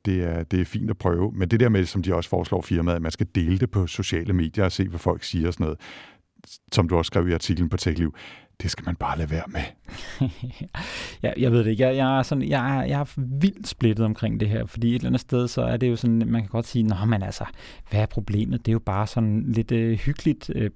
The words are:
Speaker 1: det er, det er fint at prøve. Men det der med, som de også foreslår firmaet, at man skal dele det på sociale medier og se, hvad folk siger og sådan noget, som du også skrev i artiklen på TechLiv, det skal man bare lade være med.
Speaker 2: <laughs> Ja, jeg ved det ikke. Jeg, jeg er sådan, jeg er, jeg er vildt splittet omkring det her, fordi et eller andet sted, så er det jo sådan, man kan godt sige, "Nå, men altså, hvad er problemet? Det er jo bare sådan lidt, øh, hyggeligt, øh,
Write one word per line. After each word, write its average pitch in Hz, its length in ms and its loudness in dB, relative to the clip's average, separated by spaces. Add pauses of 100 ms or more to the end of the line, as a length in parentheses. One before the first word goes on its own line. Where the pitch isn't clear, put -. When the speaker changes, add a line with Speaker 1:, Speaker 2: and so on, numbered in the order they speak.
Speaker 1:
det 92 180 2
er, 85 200 -2
det 90 180 0
er 87 40 2
fint - 260 -4
at 98 80 -4
prøve. 90 360 2
Men 92 140 0
det 113 120 4
der 123 80 6
med, 98 160 4
som 90 180 -2
de 90 120 2
også 85 160 -2
foreslår 87 300 0
firmaet, 85 360 0
at 82 60 -2
man 80 100 -2
skal 98 220 -2
dele 90 240 2
det 92 120 0
på 92 160 2
sociale 92 460 -2
medier 90 320 2
og 87 80 2
se, 95 160 0
hvad 87 100 -6
folk 82 240 0
siger 82 240 -2
og 90 60 0
sådan 85 120 -2
noget, 78 160 -2 (920)
som 87 160 4
du 87 80 4
også 82 120 2
skrev 90 200 2
i 87 40 2
artiklen 82 360 0
på - 80 -2
TechLiv, 82 380 0 (480)
det 87 80 -2
skal - 160 -8
man 85 100 -4
bare - 220 -4
lade 78 120 -4
være 80 180 -2
med. 78 120 -6 (600)
Speaker 2:
<laughs> 131 80 0 (920)
Ja, - 160 0
jeg 123 140 4
ved 117 120 6
det 110 60 2
ikke. 110 160 2
Jeg, 131 100 4
jeg 135 220 2
er 131 40 4
sådan, 139 260 -2
jeg 135 300 0
er, 131 40 0
jeg 139 180 0
er 143 40 -2 (120)
vildt 139 520 0
splittet 110 380 2
omkring 107 340 0
det 104 80 0
her, 113 180 0
fordi 117 240 -2
et 120 40 2
eller 123 120 -2
andet 127 140 2
sted, 123 280 0
så 127 140 -2
er 120 140 0
det 123 140 2
jo 117 60 0
sådan, 113 300 2
man 117 140 2
kan 101 80 -4
godt 117 180 -2
sige, 120 160 0
"Nå, 107 120 2 (120)
men 107 160 2
altså, 101 220 -6 (460)
hvad 104 100 2
er 107 60 2
problemet? 107 600 -2
Det 110 40 2
er - 20 4
jo 113 60 4
bare 104 280 -2
sådan 110 400 0
lidt, 113 260 0
øh, 113 260 2
hyggeligt, - 560 0
øh, 110 220 0